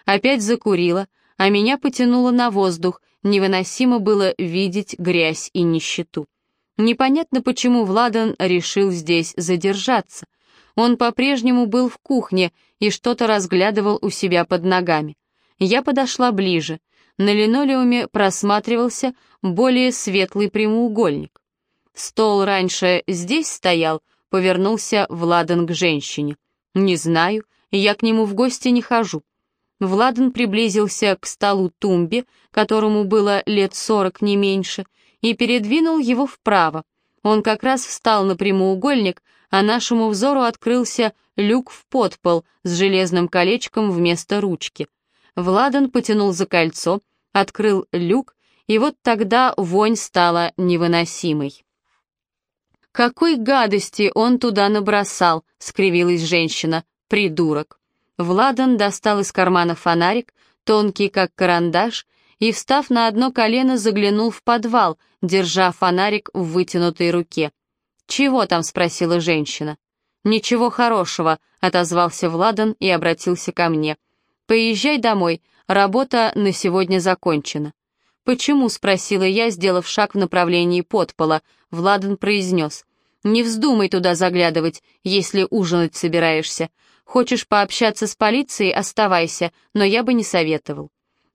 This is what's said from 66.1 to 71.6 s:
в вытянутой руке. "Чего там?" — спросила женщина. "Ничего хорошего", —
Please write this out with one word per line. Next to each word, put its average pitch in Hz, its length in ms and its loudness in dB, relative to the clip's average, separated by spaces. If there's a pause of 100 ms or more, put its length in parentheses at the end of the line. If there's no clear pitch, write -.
в 190 100 -4
вытянутой 170 680 -2
руке. 165 400 -2 (560)
"Чего 262 380 0
там?" — 165 180 -2
спросила 170 580 -2
женщина. 151 560 -4 (480)
"Ничего 226 440 0
хорошего", — 180 720 0 (220)